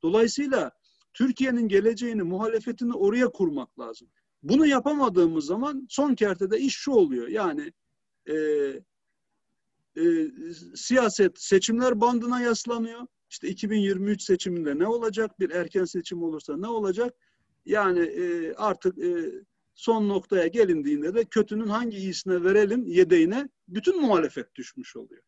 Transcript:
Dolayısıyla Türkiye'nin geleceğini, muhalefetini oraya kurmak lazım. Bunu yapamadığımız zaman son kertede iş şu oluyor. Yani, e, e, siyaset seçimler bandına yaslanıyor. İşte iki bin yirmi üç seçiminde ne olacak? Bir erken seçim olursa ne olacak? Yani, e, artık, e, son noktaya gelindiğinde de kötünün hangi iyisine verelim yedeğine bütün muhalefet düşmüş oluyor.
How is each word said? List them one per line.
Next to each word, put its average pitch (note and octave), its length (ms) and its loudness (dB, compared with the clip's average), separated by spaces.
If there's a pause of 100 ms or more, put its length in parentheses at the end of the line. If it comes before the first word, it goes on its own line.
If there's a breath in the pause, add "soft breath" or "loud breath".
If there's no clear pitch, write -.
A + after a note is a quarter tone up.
Dolayısıyla A3 680 2 (420)
Türkiye'nin B3 540 0
geleceğini, G#3+ 560 0
muhalefetini A3 720 -4
oraya A3+ 340 2
kurmak D3 520 -4
lazım. - 280 -14 (360)
Bunu B3+ 220 4
yapamadığımız A#3+ 800 2
zaman C4 440 -4
son C#4 260 0
kertede G3 440 0
iş C4+ 160 -2
şu - 160 -4
oluyor. C#3 360 2
Yani, E3 460 -4 (560)
e, D3+ 60 -2 (1600)
e, D#3+ 60 -2 (720)
siyaset A3 680 2
seçimler A3+ 600 2
bandına A#3+ 400 0
yaslanıyor. A#3 680 -4 (220)
İşte - 180 -10
iki G3 220 -6
bin G#3+ 100 2
yirmi G3 320 0
üç G3 100 -2
seçiminde F3 580 -2
ne F3+ 80 2
olacak? A3 520 -2
Bir F#3 100 -2
erken F3 360 -2
seçim E3+ 380 -8
olursa D#3 340 -6
ne F#3+ 100 -6
olacak? A3+ 460 -2 (520)
Yani, F#3+ 340 2
e, E3+ 540 -2
artık, F#3 440 -2
e, E3+ 340 -4 (440)
son A3 340 0
noktaya F#3 380 0
gelindiğinde D#3+ 680 0
de A3+ 100 2
kötünün G#3+ 420 -2
hangi G#3+ 300 -4
iyisine F#3 460 -2
verelim G#3 440 2
yedeğine F3+ 600 4 (180)
bütün D#4+ 340 0
muhalefet E3 540 0
düşmüş - 400 -16
oluyor. - 320 -18